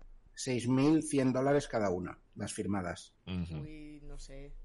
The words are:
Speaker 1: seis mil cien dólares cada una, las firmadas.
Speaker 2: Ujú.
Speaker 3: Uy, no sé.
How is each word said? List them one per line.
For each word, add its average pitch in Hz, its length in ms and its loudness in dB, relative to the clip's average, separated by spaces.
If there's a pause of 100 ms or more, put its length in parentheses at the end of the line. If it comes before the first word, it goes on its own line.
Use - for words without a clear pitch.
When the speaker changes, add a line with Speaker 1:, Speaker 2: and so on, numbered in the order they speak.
(340)
Speaker 1:
seis 120 340 -2
mil 143 340 6
cien 131 300 2
dólares 139 360 4
cada 107 220 2
una, 90 280 -4 (180)
las - 160 -6
firmadas. 95 600 -4 (120)
Speaker 2:
Ujú. 85 340 -4
Speaker 3:
Uy, 151 440 -14
no 143 140 -12
sé. 139 340 -14 (120)